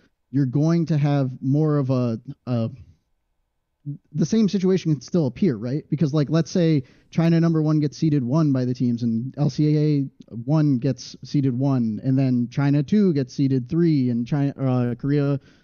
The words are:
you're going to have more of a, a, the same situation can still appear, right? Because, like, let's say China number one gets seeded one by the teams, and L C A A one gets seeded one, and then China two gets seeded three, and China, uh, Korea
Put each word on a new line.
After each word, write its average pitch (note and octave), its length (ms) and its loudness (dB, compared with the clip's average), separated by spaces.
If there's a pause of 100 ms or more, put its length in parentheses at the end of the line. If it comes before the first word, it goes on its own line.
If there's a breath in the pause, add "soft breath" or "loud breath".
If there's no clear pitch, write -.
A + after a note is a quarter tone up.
(300 soft breath)
you're C#3 160 0
going D#3 400 0
to D#3+ 100 0
have C#3+ 340 0 (120)
more D3 340 2
of C3 140 0
a, B2 280 0 (280)
a, A#2 240 -2 (1400)
the D3+ 140 -2
same A3 220 2
situation F#3 440 0
can C3+ 100 -2
still E3 240 -2
appear, B2+ 300 0
right? B2 340 -6
Because, D3 240 0
like, D3 160 0
let's D#3+ 200 0
say D#3+ 340 2 (260 soft breath)
China E3 280 2
number E3 240 2
one D#3 180 2
gets C#3+ 180 -2
seeded D3 260 2
one D3+ 280 2
by B2+ 120 0
the B2 100 -2
teams, A#2+ 280 0
and A#2 360 -2
L C#3+ 120 0
C D3+ 260 2
A D3+ 40 2
A C#3+ 540 -2 (100)
one D3 340 2
gets B2+ 460 -4
seeded C3+ 320 -2
one, B2 460 0
and C3 160 0
then B2 320 0
China C#3+ 320 0
two G3 300 2
gets C#3 220 -4
seeded C3 340 0
three, D#3+ 400 2
and A#2+ 180 -2
China, C#3 320 0
uh, B2+ 360 0
Korea C#3 440 -2 (260 soft breath)